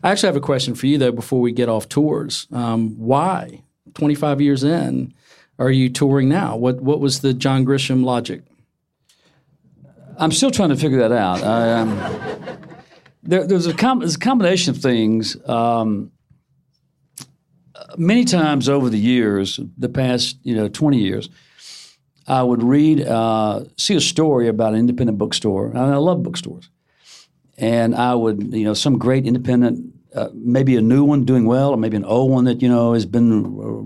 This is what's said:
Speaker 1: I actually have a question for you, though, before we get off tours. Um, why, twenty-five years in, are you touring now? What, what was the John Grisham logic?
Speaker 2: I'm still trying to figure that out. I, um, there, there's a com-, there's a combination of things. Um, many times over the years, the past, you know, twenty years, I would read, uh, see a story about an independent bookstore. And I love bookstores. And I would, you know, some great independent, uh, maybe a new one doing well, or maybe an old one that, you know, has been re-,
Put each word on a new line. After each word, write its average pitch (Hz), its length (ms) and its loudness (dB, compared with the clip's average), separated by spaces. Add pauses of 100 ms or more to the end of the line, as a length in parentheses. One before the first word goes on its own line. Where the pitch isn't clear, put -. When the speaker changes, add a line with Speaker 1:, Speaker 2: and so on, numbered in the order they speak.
Speaker 1:
I 175 80 2
actually 202 160 0
have 165 80 0
a 139 60 -2
question 131 340 -2
for 127 120 -4
you, 147 100 2
though, 127 140 2
before 123 300 -2
we 123 100 0
get 120 180 -2
off 110 200 -2
tours. 151 640 -2
Um, 113 460 -4
why, 139 680 -2 (300)
twenty-five 147 480 0
years 139 220 2
in, 131 500 -2 (440)
are 127 140 2
you 131 180 2
touring 135 380 2
now? 143 300 0
What, 127 240 -2
what 143 180 0
was 139 220 -2
the 135 120 0
John 131 320 0
Grisham 135 380 0
logic? 120 400 -4 (1700)
Speaker 2:
I'm 160 160 0
still 262 180 2
trying 196 180 2
to 139 60 2
figure 135 240 2
that 113 140 4
out. 95 300 0
I, 117 300 2
um, 107 840 -6 (680)
there, 170 240 0
there's 180 180 2
a 165 80 -2
com-, 247 260 0
there's 165 160 -4
a - 40 -12
combination 190 560 0
of - 60 -12
things. 110 560 0 (100)
Um, 117 640 -2 (1900)
many 202 280 2
times 151 420 2
over 139 220 2
the 107 100 0
years, 104 580 0 (200)
the 127 120 -4
past, 127 540 -2
you 120 120 -2
know, 107 120 0
twenty 139 320 0
years, 98 300 -2 (1000)
I 135 140 0
would 123 220 2
read, 147 440 2
uh, 110 580 0 (120)
see - 180 -2
a 143 60 0
story 139 460 0
about 110 260 0
an 110 60 0
independent 120 400 0
bookstore. 104 480 -2
And 117 100 -8
I 135 200 2
love 170 260 0
bookstores. - 460 -10 (840)
And 117 380 0
I 123 220 0
would, 110 360 -2
you 110 140 -2
know, 107 80 0
some 127 240 0
great 131 300 0
independent, 123 680 0 (220)
uh, 107 180 -4
maybe 127 420 2
a 113 60 2
new 127 220 4
one 143 220 2
doing 127 200 2
well, 127 240 2
or 131 80 0
maybe 110 200 -2
an 101 60 -2
old 123 280 2
one 127 140 4
that, 123 180 0
you 127 40 2
know, 117 260 4
has 113 120 0
been 107 500 2
re-, 110 300 -10